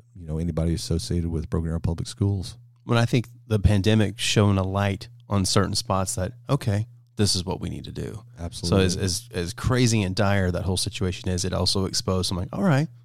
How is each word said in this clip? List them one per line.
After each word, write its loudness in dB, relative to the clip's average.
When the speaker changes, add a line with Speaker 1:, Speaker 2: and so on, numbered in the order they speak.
Speaker 1:
you -16
know, -4
anybody 0
associated -2
with -4
Broken -2
Arrow -2
Public -2
Schools. -2
Speaker 2:
When 2
I 4
think 0
the 2
pandemic 4
shone 4
a 2
light -2
on 2
certain 2
spots -2
that, -4
okay, 0
this 2
is -2
what -6
we -6
need -10
to -14
do. -10
Speaker 1:
Absolutely. -2
Speaker 2:
So 6
as, 0
as, -2
as -4
crazy 2
and -2
dire 2
that -2
whole -2
situation -4
is, -2
it -4
also 0
exposed, -2
I'm -4
like, -6
"All -4
right, 2